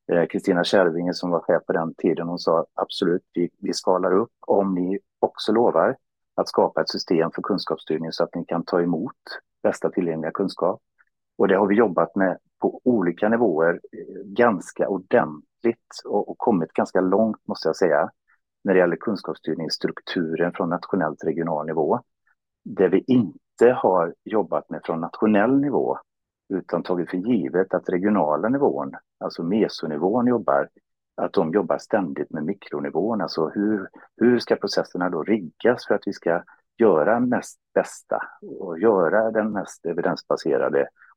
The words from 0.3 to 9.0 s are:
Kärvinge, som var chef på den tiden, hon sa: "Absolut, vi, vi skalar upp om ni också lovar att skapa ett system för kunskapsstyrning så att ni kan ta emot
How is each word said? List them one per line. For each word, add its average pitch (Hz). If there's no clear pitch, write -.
Kärvinge, 87
som 87
var 82
chef 85
på 92
den 82
tiden, 85
hon 87
sa: 82
"Absolut, 92
vi, 87
vi 92
skalar 92
upp 104
om 98
ni 90
också -
lovar 104
att -
skapa 92
ett 80
system 82
för -
kunskapsstyrning 82
så -
att -
ni 85
kan 85
ta 90
emot 87